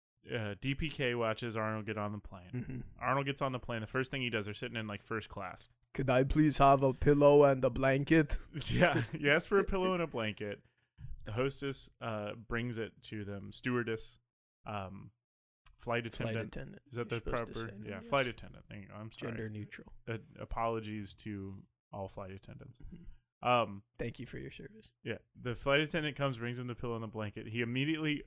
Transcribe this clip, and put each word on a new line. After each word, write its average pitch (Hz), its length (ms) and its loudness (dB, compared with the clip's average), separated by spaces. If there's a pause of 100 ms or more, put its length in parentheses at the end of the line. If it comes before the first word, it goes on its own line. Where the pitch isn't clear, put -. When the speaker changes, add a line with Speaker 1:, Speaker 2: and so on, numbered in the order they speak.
(340)
Speaker 1:
uh, 107 260 -2
D 135 140 -2
P 151 160 -4
K 123 240 -2
watches 113 420 -2
Arnold 110 300 -2
get 107 100 -4
on 104 160 -2
the 107 60 -6
plane. 90 360 -14
Speaker 2:
Mm-hmm. 123 240 -6 (220)
Speaker 1:
Arnold 131 260 2
gets 139 140 -2
on 135 120 0
the 127 60 -2
plane. 117 220 -4
The 107 60 -4
first 131 240 0
thing 135 100 -4
he 123 100 0
does, 110 140 0
they're 104 100 -6
sitting 117 220 -8
in, 113 100 -4
like, 104 160 -8
first - 280 -4
class. 92 380 -12 (260)
Speaker 2:
"Could 135 160 0
I 131 140 6
please 151 340 4
have 139 240 8
a 135 100 4
pillow 147 520 10
and 135 200 6
a 127 60 4
blanket?" 135 680 4 (160)
Speaker 1:
<laughs> 139 180 -4
Yeah, 131 320 6 (160)
he 147 120 2
asks 156 160 4
for 202 120 4
a 190 60 6
pillow 185 300 0
and 175 80 0
a 160 40 0
blanket. 107 540 -4 (640)
The - 80 -8
hostess, 135 560 -2 (140)
uh, 107 300 -4 (140)
brings 117 320 -2
it 110 140 -6 (120)
to 107 200 -8
them. 101 280 -8
Stewardess, 117 680 -2 (480)
um, 101 440 -8 (680)
flight 117 240 -2
Speaker 2:
Flight 117 280 -6
Speaker 1:
attendant. 110 260 -4
Speaker 2:
attendant. 139 340 -12
Speaker 1:
Is 117 60 -14
that 117 140 -6
Speaker 2:
You're 117 100 -2
Speaker 1:
the - 40 -10
Speaker 2:
supposed 117 300 -4
to 113 80 -4
Speaker 1:
proper? 113 80 -6
Speaker 2:
say, 110 40 -14 (140)
Speaker 1:
Yeah, 101 140 -8
Speaker 2:
yes. - 80 -16
Speaker 1:
flight 135 160 2
attendant. 101 420 -10
Thank 110 140 -14
you. 95 60 -18 (100)
I'm 107 140 -10
sorry. - 200 -8
Speaker 2:
Gender 110 160 -6
neutral. 107 440 -12 (140)
Speaker 1:
Uh, 113 120 -4 (200)
apologies 107 760 -4
to 98 400 -8 (380)
all 98 160 -8
flight 95 240 -12
attendants. - 460 -16
Speaker 2:
Mm-hmm. - 260 -16 (360)
Speaker 1:
Um, 110 420 2 (160)
Speaker 2:
Thank 120 200 -6
you 123 80 -10
for - 120 -12
your 135 120 -10
service. - 400 -18 (140)
Speaker 1:
yeah, 110 140 -4 (220)
the 120 140 -4
flight 139 260 2
attendant 151 360 -2
comes, 139 220 -2
brings 120 200 -4
him 123 80 -8
the 120 80 -6
pillow 120 220 -6
and 113 80 -6
the - 40 -6
blanket. 107 380 -6
He 110 140 -4
immediately 147 680 0